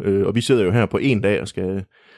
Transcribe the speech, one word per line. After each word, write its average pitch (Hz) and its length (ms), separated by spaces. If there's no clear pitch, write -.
øh, 98 240
og 101 80
vi 120 60
sidder 120 220
jo 90 80
her 117 140
på - 120
en 123 240
dag 101 200
og 101 60
skal, 95 360